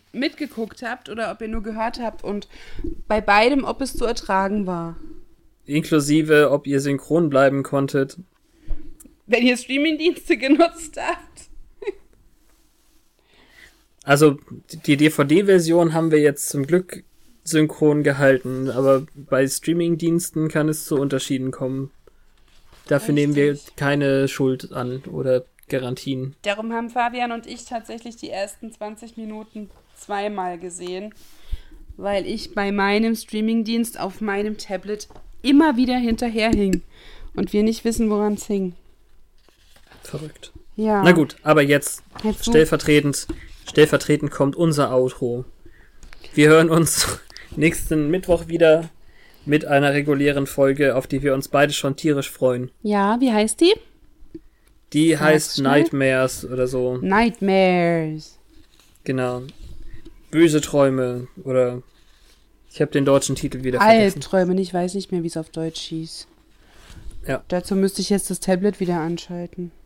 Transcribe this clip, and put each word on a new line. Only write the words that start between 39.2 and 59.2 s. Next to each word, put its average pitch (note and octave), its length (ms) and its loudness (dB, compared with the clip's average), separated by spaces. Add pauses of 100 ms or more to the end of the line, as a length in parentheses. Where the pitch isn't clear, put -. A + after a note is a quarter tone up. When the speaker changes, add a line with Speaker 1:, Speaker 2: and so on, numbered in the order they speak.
Speaker 2:
Verrückt. - 500 -16 (240)
Speaker 1:
Ja. G#3+ 280 0
Speaker 2:
Na F3+ 80 8
gut, D#3 300 2
aber D#3 200 4
jetzt C#3+ 400 0 (220)
Speaker 1:
Jetzt - 220 -2
du. A#3 40 -2
Speaker 2:
stellvertretend, D3 760 2 (420)
stellvertretend D3 600 2
kommt C#3 260 -2
unser D3 380 2
Outro. B2+ 500 -2 (880)
Wir D3 140 6
hören D#3+ 220 8
uns - 500 0 (160)
<laughs> - 200 -16
nächsten D#3 540 0
Mittwoch E3+ 380 0
wieder E3 420 4 (560)
mit D3+ 200 2
einer C#3+ 260 4
regulären C#3+ 540 0
Folge, C#3 500 2
auf C3+ 100 -2
die C3+ 160 -4
wir C#3 120 0
uns C3+ 140 -4
beide C#3+ 240 2
schon C#3+ 240 -4
tierisch C#3+ 340 0
freuen. B2+ 400 -2 (120)
Speaker 1:
Ja, G#3 380 0
wie B3+ 120 2
heißt G#3+ 280 0
die? F4+ 140 6 (1160)
Speaker 2:
Die D#3+ 200 4
Speaker 1:
Sag's C#3+ 100 0
Speaker 2:
heißt D#3 340 2
Speaker 1:
schnell. C#3 140 -2
Speaker 2:
Nightmares C3+ 760 2
oder B2+ 220 -2
so. B2+ 320 -2
Speaker 1:
Nightmares. F3+ 1400 0 (680)
Speaker 2:
Genau. B2+ 380 -4 (880)